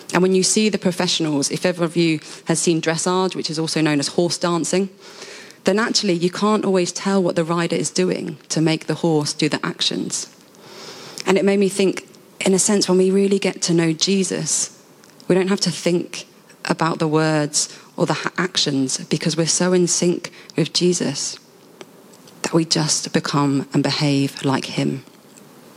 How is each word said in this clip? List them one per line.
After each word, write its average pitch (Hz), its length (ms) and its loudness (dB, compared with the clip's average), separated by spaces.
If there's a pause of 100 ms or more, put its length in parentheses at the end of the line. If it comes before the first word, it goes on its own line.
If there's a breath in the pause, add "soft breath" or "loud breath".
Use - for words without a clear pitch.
(140 loud breath)
And 175 80 4
when 190 120 4
you 185 100 4
see 214 240 4
the 202 100 -2
professionals, 165 720 0
if 165 160 -2
ever 175 160 -2
of 165 140 -2
you 165 240 2 (240 loud breath)
has 165 160 0
seen 165 200 2
dressage, 180 540 0
which 151 160 -6
is 156 80 -6
also 160 220 -2
known 151 180 2
as 139 100 -2
horse 175 300 -2
dancing, 175 520 0 (760 loud breath)
then 202 160 2
actually 214 340 0
you 175 160 0
can't 214 340 0
always 180 280 0
tell 196 280 0
what 175 140 0
the 170 100 0
rider 170 300 0
is - 160 -2
doing 180 480 -2 (120)
to 165 100 0
make 160 260 0
the 156 80 0
horse 151 380 0
do 151 160 0
the - 180 -4
actions. - 600 -4 (1000 loud breath)
And 190 120 4
it 190 60 0
made 202 140 4
me 196 100 4
think, - 400 0 (320)
in 190 140 2
a 185 40 4
sense, 202 300 2
when 185 100 4
we 185 120 4
really 196 280 4
get 190 240 -4
to 175 120 2
know 165 180 4
Jesus, 175 920 -2 (460)
we 180 60 4
don't 185 140 2
have 196 120 0
to 180 100 0
think - 560 -2 (380)
about 160 340 -2
the 160 100 0
words 151 680 0 (200 loud breath)
or 170 100 0
the 151 80 0
ha-, - 220 -6
actions 139 680 -2
because 165 320 -2
we're 165 100 0
so 180 260 0
in 180 140 4
sync - 460 -2 (240 loud breath)
with 165 160 0
Jesus - 640 -2 (1040)
that - 100 -6
we 165 120 4
just - 480 -2
become 143 600 2
and 143 100 2
behave 139 640 0
like 135 220 0
him. 139 380 -4 (720)